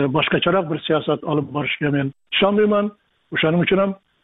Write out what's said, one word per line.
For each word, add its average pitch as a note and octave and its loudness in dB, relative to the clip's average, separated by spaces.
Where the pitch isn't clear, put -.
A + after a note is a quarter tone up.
boshqacharoq E3 0
bir D#3 -4
siyosat D3+ -2
olib D3 -2
borishga C#3+ -4
men C#3 -2
ishonmayman. G#3 2
O'shaning E3 2
uchun F#3 2
ham G3 0